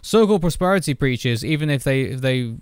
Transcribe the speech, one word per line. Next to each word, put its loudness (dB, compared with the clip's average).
so-called 2
prosperity 0
preachers, 0
even -2
if 0
they, 0
if -6
they, -2